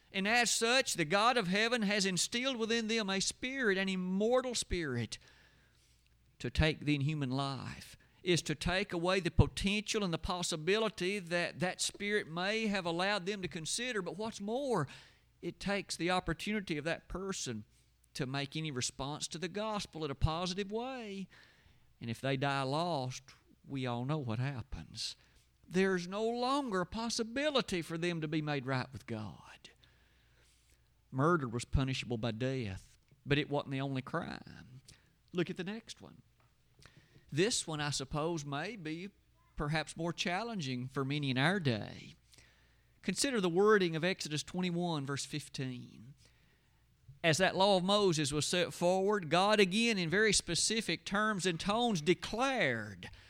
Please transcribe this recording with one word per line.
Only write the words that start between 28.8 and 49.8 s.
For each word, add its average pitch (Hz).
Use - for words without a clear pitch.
with -
God. 107
Murder 143
was 117
punishable 131
by 113
death, 117
but 139
it 139
wasn't 139
the 135
only 135
crime. -
Look 175
at 175
the 190
next 214
one. 80
This 185
one, 156
I 147
suppose, 151
may 156
be 165
perhaps 156
more 165
challenging 175
for 139
many 143
in 123
our 170
day. 104
Consider 233
the 180
wording 185
of 151
Exodus 151
twenty-one, 175
verse 139
fifteen. 131
As 156
that 185
law 196
of 180
Moses 180
was 147
set 180
forward, 190
God 196
again 214